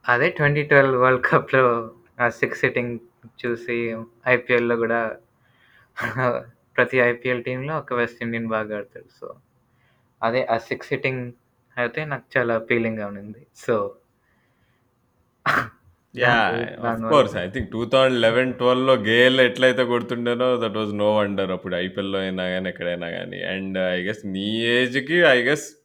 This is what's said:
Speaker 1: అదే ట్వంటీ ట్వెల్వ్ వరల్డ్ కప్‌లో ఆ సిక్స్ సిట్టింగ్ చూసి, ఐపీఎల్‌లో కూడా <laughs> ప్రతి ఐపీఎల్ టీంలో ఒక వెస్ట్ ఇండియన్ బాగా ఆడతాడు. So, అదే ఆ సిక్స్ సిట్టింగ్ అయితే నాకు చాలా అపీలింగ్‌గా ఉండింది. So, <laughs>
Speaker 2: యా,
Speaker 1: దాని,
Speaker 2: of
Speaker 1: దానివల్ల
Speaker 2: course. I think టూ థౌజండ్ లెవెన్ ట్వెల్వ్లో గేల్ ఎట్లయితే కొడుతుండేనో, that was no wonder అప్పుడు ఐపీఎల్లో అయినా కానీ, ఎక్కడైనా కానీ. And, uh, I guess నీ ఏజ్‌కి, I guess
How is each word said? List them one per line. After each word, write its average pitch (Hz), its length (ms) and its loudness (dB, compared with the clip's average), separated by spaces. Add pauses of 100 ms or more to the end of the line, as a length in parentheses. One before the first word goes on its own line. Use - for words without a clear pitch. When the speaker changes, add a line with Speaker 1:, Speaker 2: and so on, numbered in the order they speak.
Speaker 1:
అదే 123 260 2
ట్వంటీ 147 320 0
ట్వెల్వ్ 135 400 6
వరల్డ్ 127 220 4
కప్‌లో 131 400 4 (560)
ఆ 120 80 2
సిక్స్ - 320 -4
సిట్టింగ్ 123 340 -2 (460)
చూసి, 120 380 -4 (480)
ఐపీఎల్‌లో 120 500 2
కూడా 117 240 0 (960)
<laughs> 120 580 -2 (220)
ప్రతి 127 220 2
ఐపీఎల్ 120 460 0
టీంలో 135 340 -6
ఒక - 140 -8
వెస్ట్ 120 300 -2
ఇండియన్ 113 260 -6
బాగా 107 280 -4
ఆడతాడు. - 340 -14 (100)
So, - 80 -14 (920)
అదే 117 220 0
ఆ 113 140 0
సిక్స్ - 300 -8
సిట్టింగ్ 131 440 -4 (440)
అయితే 123 280 -4
నాకు 139 340 -6
చాలా 117 160 0
అపీలింగ్‌గా 113 520 -2
ఉండింది. 101 340 -14 (240)
So, 123 100 0 (1700)
<laughs> - 260 -2 (440)
Speaker 2:
యా, 123 180 2 (160)
Speaker 1:
దాని, 90 120 -4 (140)
Speaker 2:
of - 60 -12
Speaker 1:
దానివల్ల 117 320 -2
Speaker 2:
course. 120 200 4
I 90 200 -4
think 120 160 -6
టూ 110 160 -4
థౌజండ్ 131 340 4
లెవెన్ 120 340 4
ట్వెల్వ్లో 127 400 4
గేల్ 120 460 6
ఎట్లయితే 127 440 4
కొడుతుండేనో, 120 720 0
that 110 260 -4
was 104 100 -4 (100)
no 104 60 4 (100)
wonder 98 340 0
అప్పుడు 90 240 -4
ఐపీఎల్లో 95 420 -4
అయినా 92 300 -4
కానీ, 92 200 -4
ఎక్కడైనా 87 420 -6
కానీ. 90 300 -10 (140)
And, 95 220 -6
uh, 92 200 0
I 90 100 -2
guess 107 180 -6
నీ 98 240 -6 (180)
ఏజ్‌కి, 127 560 0
I 131 260 6
guess 147 160 -2 (200)